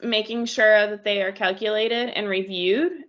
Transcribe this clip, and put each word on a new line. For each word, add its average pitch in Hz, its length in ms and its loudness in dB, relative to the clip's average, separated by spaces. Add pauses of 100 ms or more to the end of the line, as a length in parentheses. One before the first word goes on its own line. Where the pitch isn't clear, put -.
making 226 440 -4
sure 214 420 4
that 208 160 -8
they 202 180 0
are 190 120 -2
calculated 214 840 -2
and 208 140 -4
reviewed, 196 800 -2